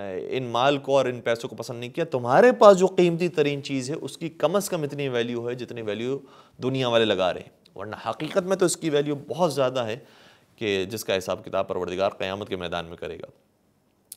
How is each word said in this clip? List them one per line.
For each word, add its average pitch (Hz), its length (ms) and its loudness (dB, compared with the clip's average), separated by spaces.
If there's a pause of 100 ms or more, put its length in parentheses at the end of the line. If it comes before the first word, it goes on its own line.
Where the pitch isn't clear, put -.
(300)
इन 123 200 -4
माल 135 280 2
को 135 160 -2
और 131 140 4
इन 120 120 -6
पैसों 117 280 -2
को 113 80 -12
पसंद 117 240 -8
नहीं 120 100 -10
किया। 165 160 -4
तुम्हारे 143 460 4
पास 202 240 10
जो 185 120 4
कीमती 175 400 2
तरीन 143 320 0
चीज़ 135 320 -4
है, 165 40 -6
उसकी 147 320 -10
कम 185 260 0
अज़ 196 160 -2
कम 165 140 -4
इतनी 143 240 -4
वैल्यू 120 400 -2
है 123 60 -4
जितनी 117 280 -10
वैल्यू 113 400 -4 (380)
दुनिया 131 280 0
वाले 117 160 6
लगा 92 260 2
रहे - 120 -6
हैं, - 80 -20 (260)
वरना 104 300 -10
हकीकत 147 380 -4
में 185 140 -2
तो 185 80 4
इसकी 160 240 -2
वैल्यू 147 260 0
बहुत 143 380 -2
ज़्यादा 131 280 0
है 113 140 -4 (640)
कि 98 280 0
जिसका 107 280 -4
हिसाब 95 280 -2
किताब 98 240 -4
परवरदिगार 92 440 -2
क़यामत 98 380 -6
के 95 80 -6
मैदान 87 280 -4
में 85 120 -14
करेगा। 82 320 -12 (880)